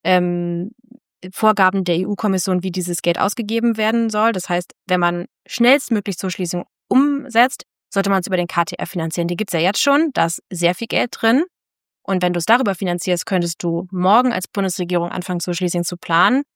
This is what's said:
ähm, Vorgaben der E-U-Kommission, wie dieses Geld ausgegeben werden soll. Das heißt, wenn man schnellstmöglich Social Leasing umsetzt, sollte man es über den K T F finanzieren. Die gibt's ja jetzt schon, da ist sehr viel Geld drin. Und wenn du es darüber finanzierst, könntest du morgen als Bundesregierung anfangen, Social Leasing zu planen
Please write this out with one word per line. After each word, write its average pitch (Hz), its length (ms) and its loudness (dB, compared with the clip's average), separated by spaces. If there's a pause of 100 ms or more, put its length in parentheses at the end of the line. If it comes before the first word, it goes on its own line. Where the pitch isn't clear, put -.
ähm, 175 680 0 (600)
Vorgaben 196 520 2
der 175 120 2
E-U-Kommission, 190 640 0
wie 185 80 -4
dieses 175 300 -4
Geld 170 180 0
ausgegeben 220 580 0
werden 226 340 0
soll. 214 220 2
Das 190 160 -6
heißt, 175 240 -2 (140)
wenn 180 140 2
man 175 260 0 (200)
schnellstmöglich 226 720 2
Social 185 220 -6
Leasing 175 240 -4 (240)
umsetzt, 262 720 2 (320)
sollte 196 160 0
man 190 100 2
es 180 60 -4
über 190 100 -2
den 175 100 0
K 170 180 0
T - 120 -8
F - 140 -8
finanzieren. 170 380 -2
Die 175 80 -2
gibt's 190 180 -4
ja 160 60 0
jetzt 185 200 0
schon, 294 320 2
da 165 140 2
ist - 240 -6
sehr 170 240 2
viel - 140 -8
Geld 240 240 -2
drin. 247 320 2 (580)
Und 190 180 -2
wenn 180 140 0
du 175 40 -2
es 165 60 -2
darüber 226 300 2
finanzierst, 175 500 -2
könntest 170 380 -2
du 170 280 -2
morgen 208 440 2
als - 140 -6
Bundesregierung 180 640 -2
anfangen, 180 300 -4
Social 175 240 -4
Leasing 175 200 -2
zu 175 120 -6
planen 196 460 2 (140)